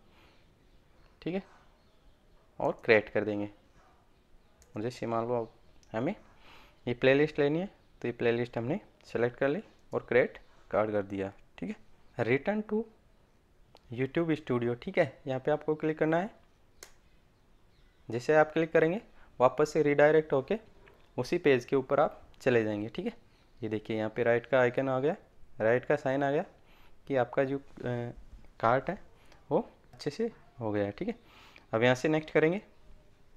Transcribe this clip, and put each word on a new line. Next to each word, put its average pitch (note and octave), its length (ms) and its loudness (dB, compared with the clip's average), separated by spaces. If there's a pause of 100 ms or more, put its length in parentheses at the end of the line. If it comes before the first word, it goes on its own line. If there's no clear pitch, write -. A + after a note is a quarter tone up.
(1200)
ठीक E3+ 140 -6
है, G3 80 -6 (1160)
और E3 260 -4
क्रिएट G#2+ 240 4
कर G#2 140 -2
देंगे। G#2 260 -4 (1300)
और G#2+ 60 -6
जैसे A#2 260 -8
मान A#2 200 -2
लो A#2 200 -4 (460)
हमें C3 220 -4 (720)
ये B2 100 -4
प्लेलिस्ट C#3 440 2
लेनी D3 200 2
है F#3+ 100 -6 (320)
तो A#2+ 60 -6
ये A#2+ 60 -4
प्लेलिस्ट A#2 440 -2
हमने B2+ 220 -4 (260)
सेलेक्ट A#2+ 320 -2
कर C3+ 120 0
ली F3+ 120 -4 (320)
और A#2+ 160 -6
क्रिएट A#2+ 280 2 (340)
कार्ड G#2+ 200 0
कर G#2 120 0
दिया, G2 280 -6 (260)
ठीक F3+ 120 -8
है। G#3+ 60 -10 (420)
Return C#3 460 0
to G#3+ 200 -4 (1080)
YouTube C3+ 440 -2
Studio, A#2+ 380 -2
ठीक F#3+ 220 -6
है, D#3 300 -2
यहाँ C3 120 -4
पे D3 120 -2
आपको D3+ 240 -2
क्लिक D#3 240 -4
करना D#3+ 180 2
है। G3 120 -2 (1800)
जैसे B2 260 0
आप D#3 180 6
क्लिक D#3+ 200 0
करेंगे E3 280 4 (380)
वापस C#3+ 300 4
से D#3+ 140 0
रीडायरेक्ट D3+ 500 4
होके C#3+ 240 0 (600)
उसी D3 220 -2
पेज C3 260 4
के C#3 100 -2
ऊपर C3+ 240 0
आप - 220 0 (200)
चले A#2+ 220 4
जाएंगे, G#2+ 260 -4
ठीक F#3 160 -10
है। A3+ 80 -6 (460)
ये A2 100 -8
देखिए A2 280 -4
यहाँ G#2+ 120 -2
पे A#2 140 -4
राइट A#2 220 2
का C3 140 2
आइकन B2+ 300 2
आ C3 100 -2
गया, D#3 160 0 (440)
राइट A#2 260 2
का D3+ 120 2
साइन C#3 260 -2
आ C#3 80 0
गया E3 140 0 (640)
कि C#3 100 -4
आपका B2 260 0
जो, C#3 140 -2
अ, B2 540 -8 (480)
कार्ट B2 300 2
है G3 80 -6 (520)
वो D3+ 100 0 (340)
अच्छे - 160 -8
से A3 220 -6 (280)
हो A2 120 -4
गया G#2 140 0
है, G2+ 60 -6
ठीक F#3 160 -8
है। E3+ 80 -8 (580)
अब A2 100 2
यहाँ B2+ 120 6
से D#3 140 -2
नेक्स्ट D#3 220 -2
करेंगे, D#3+ 300 2 (760)